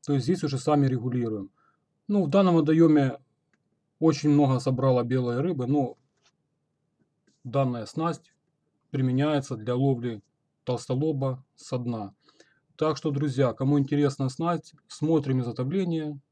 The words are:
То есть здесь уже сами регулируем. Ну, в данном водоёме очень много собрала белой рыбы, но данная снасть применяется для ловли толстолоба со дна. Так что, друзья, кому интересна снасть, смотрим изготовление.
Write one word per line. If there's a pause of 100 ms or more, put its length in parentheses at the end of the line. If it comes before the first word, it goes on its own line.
То
есть
здесь
уже
сами
регулируем. (560)
Ну,
в
данном
водоёме (800)
очень
много
собрала
белой
рыбы,
но (1500)
данная
снасть (560)
применяется
для
ловли (400)
толстолоба (100)
со
дна. (600)
Так
что,
друзья,
кому
интересна
снасть, (140)
смотрим
изготовление. (120)